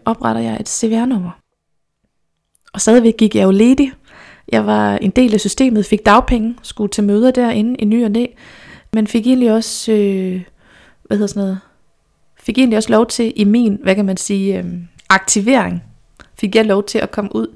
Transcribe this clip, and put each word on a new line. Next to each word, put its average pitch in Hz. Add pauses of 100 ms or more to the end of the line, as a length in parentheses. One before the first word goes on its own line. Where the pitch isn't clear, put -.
opretter 226
jeg 226
et 208
C -
V 220
R-nummer. 226 (1400)
Og 202
stadigvæk 226
gik 214
jeg 202
jo 190
ledig. 262 (600)
Jeg 214
var 208
en 190
del 254
af 208
systemet, 214
fik 214
dagpenge, 233
skulle 208
til 214
møder 214
derinde 240
i 208
ny 226
og 208
næ, 233 (680)
men 220
fik 226
egentlig 247
også, 220
øh, 190 (680)
hvad 208
hedder 208
sådan 202
noget, 190 (800)
fik -
egentlig 240
også 214
lov 226
til 226
i 214
min, 208
hvad 190
kan 208
man 190
sige, 196
øhm, 175 (220)
aktivering, 196 (560)
fik 202
jeg 220
lov 202
til 208
at 202
komme 202
ud -